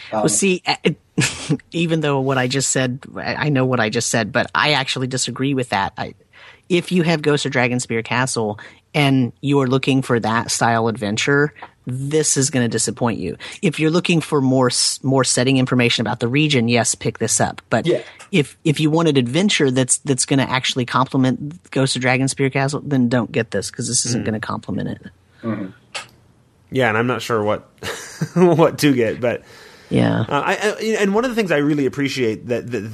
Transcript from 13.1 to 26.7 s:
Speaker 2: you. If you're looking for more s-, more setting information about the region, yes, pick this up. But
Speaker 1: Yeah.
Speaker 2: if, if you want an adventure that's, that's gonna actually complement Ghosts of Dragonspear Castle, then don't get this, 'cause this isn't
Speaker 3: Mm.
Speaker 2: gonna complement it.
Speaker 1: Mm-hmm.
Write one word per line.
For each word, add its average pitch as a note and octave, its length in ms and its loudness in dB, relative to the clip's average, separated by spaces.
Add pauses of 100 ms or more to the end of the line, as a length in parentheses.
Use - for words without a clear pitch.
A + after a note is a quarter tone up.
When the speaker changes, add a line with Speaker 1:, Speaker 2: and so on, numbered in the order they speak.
Speaker 2:
you. F2 160 -6 (260)
If D#3 180 0
you're D#3 120 2
looking E3+ 300 2
for D3+ 200 0
more C3 260 4
s-, - 360 -2
more C3 200 2
setting C3 340 2
information B2 480 2
about A2+ 160 -4
the A#2+ 60 0
region, C#3 420 2
yes, A#2 260 2
pick - 240 -6
this A2+ 220 0
up. - 280 -2
But A2+ 160 0
Speaker 1:
Yeah. - 160 0 (300)
Speaker 2:
if, D#3+ 320 0
if D3+ 160 0
you D#3 100 2
want D#3+ 200 4
an C#3 80 4
adventure C#3+ 540 2
that's, B2+ 280 2
that's C3+ 260 -2
gonna C3+ 240 2
actually B2+ 360 -2
complement C3 880 -2
Ghosts C3+ 260 0
of B2+ 60 -4
Dragonspear C3 500 0
Castle, C#3 320 -2
then C3 240 2
don't A#2+ 220 0
get A2+ 200 -2
this, G2 180 -4
'cause A#2 180 -8
this A#2+ 180 -2
isn't A#2 180 -2
Speaker 3:
Mm. - 20 -8
Speaker 2:
gonna G#2+ 140 -4
complement G2+ 500 -6
it. G2+ 120 -10 (420)
Speaker 1:
Mm-hmm. G2 240 -6 (1040)